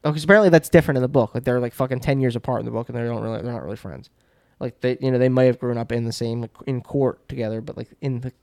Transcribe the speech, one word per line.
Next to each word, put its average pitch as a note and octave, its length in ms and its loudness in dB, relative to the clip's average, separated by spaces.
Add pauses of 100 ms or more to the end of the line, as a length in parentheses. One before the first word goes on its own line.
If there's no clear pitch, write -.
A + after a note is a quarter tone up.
Oh, D3+ 80 2
'cause D3+ 100 -6
apparently G3+ 240 6
that's E3 220 6
different D#3 300 4
in - 20 2
the B2+ 80 0
book. B2 260 2
Like, B2 80 -4
they're, B2 160 2
like, A#2+ 140 -4
fucking B2+ 260 -4
ten C#3 220 0
years A#2+ 160 0
apart A#2+ 240 -4
in A#2 40 -10
the A#2 60 -8
book, A2+ 160 -6
and A#2+ 100 -10
they A#2 60 -4
don't A#2 180 -4
really, A2 200 -6
they're A#2+ 100 -8
not G2+ 140 -10
really G2 100 -8
friends. C#2+ 340 -16 (520)
Like, B2+ 180 -10
they, B2+ 220 -2
you C3 100 0
know, B2 60 2
they B2+ 100 4
might B2+ 160 4
have B2 160 4
grown A#2+ 180 -4
up A#2 140 -6
in A#2 140 -2
the A2+ 80 -6
same, A#2 260 -6
like, A#2 120 -8 (140)
in C3 140 -6
court - 480 -4
together, A2+ 320 -6
but, - 160 -12
like, A2 140 -12 (100)
in C3 220 -4
the B2+ 100 -10 (120)